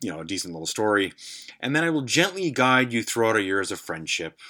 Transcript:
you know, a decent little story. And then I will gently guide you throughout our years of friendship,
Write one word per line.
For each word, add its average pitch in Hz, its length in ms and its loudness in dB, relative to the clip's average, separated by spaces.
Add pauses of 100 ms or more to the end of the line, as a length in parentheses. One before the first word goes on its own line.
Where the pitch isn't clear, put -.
you 98 100 -4
know, 78 80 -8
a 80 60 -10
decent 90 280 -6
little 80 140 -8
story. 104 460 0 (480)
And 135 120 -2
then 160 120 2
I 170 40 0
will 151 120 0
gently 170 500 2
guide 127 400 4
you 117 120 0
throughout 113 320 2
our 107 60 4
years 95 300 0
of 92 80 -6
friendship, 80 720 -6